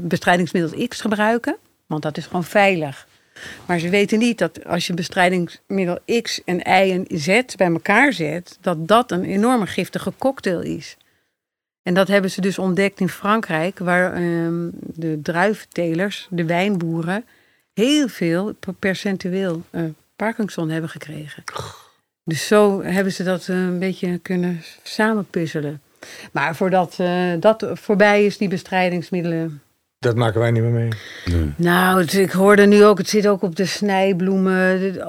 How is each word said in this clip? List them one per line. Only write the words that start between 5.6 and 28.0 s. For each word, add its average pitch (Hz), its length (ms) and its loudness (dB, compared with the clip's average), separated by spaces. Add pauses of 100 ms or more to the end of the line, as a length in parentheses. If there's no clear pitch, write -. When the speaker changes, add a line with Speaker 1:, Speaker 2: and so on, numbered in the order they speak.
Speaker 1:
X - 220 -8
en 226 140 -2
Y 185 500 2
en 185 100 -4
Z 185 220 2 (160)
bij 190 160 2
elkaar 214 400 2
zet, 165 480 -6
dat 165 280 -4
dat 233 220 4
een 185 140 -2
enorme 208 420 0
giftige - 520 -6
cocktail 208 420 -2
is. 160 360 -10 (840)
En 180 120 -2
dat 185 140 4
hebben 190 220 2
ze - 100 -8
dus 185 180 -2
ontdekt 190 420 0
in 185 80 0
Frankrijk, 196 680 -2
waar, 180 340 0
ehm, 170 560 -2 (120)
de 160 420 -6
druiventelers, 175 1080 -2
de 175 140 -2
wijnboeren, 170 800 -2 (500)
heel 269 340 2
veel 180 440 -2
per-, - 220 -12
percentueel, 185 960 -4
eh, 170 120 -6 (340)
Parkinson 208 520 -4
hebben 160 220 -4
gekregen. 151 540 -16 (800)
Dus 160 220 -4
zo 208 360 4
hebben 190 300 0
ze - 100 -6
dat, 180 260 -4
eh, 185 80 -2
een 180 220 -2
beetje 180 400 -4
kunnen 180 440 -4 (200)
samenpuzzelen. 160 1000 -4 (520)
Maar 147 240 -2
voordat, 185 420 2
eh, 180 420 0
dat 214 320 4
voorbij 208 540 4